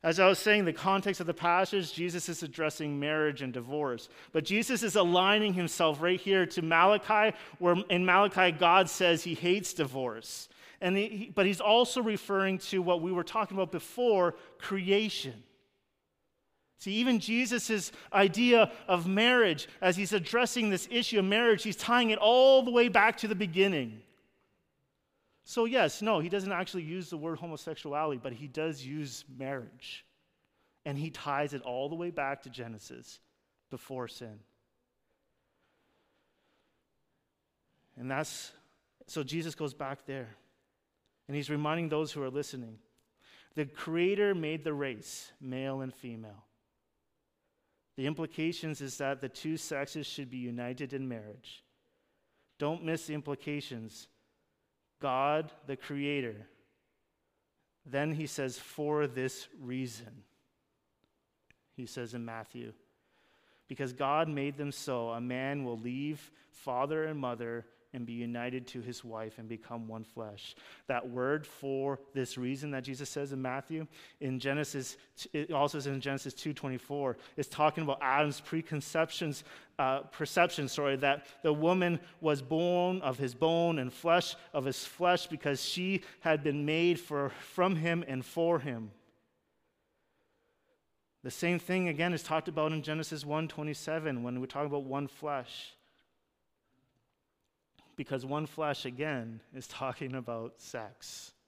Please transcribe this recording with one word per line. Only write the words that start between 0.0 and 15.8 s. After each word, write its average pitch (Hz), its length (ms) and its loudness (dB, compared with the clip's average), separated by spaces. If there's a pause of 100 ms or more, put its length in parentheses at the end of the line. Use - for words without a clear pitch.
As 165 160 2
I 185 80 10
was 190 120 6
saying, 208 260 6
the 160 80 2
context 190 480 0
of 165 60 -4
the 170 80 -2
passage, 180 580 2
Jesus 170 340 -4
is 165 140 -6
addressing 151 580 -4
marriage 147 440 0
and 127 100 -6
divorce. 127 560 -4 (220)
But 160 140 0
Jesus 220 360 2
is 202 140 0
aligning 196 580 6
himself 160 480 2
right 180 180 2
here 185 280 4
to 170 160 -4
Malachi, 208 720 6 (220)
where 175 160 6 (120)
in 180 160 2
Malachi, 185 480 6
God 170 380 8
says 170 340 4
he 170 120 -4
hates 180 400 0
divorce. 127 760 -4 (320)
And 185 160 2
he, 208 100 0
he, 220 220 -8
but 190 160 4
he's 185 160 2
also 240 400 6
referring 196 560 0
to 190 240 -2
what 175 220 4
we 180 80 0
were 175 120 0
talking 202 320 -2
about 185 160 0
before, 190 600 2 (240)
creation. 190 840 0 (1400)